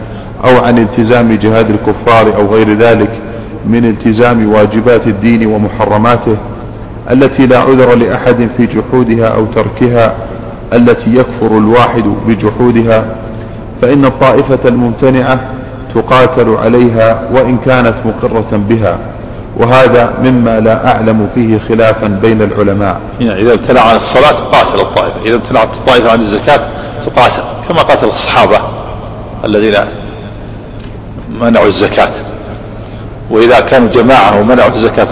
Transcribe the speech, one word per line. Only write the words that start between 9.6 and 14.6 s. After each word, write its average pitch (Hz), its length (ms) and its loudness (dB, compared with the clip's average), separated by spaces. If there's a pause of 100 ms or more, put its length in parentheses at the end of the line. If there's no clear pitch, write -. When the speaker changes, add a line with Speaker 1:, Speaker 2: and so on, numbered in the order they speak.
Speaker 1:
التي 120 420 2
يكفر 110 420 0
الواحد 113 460 2 (240)
بجحودها، 113 760 0 (760)
فإن 139 240 2
الطائفة 135 600 0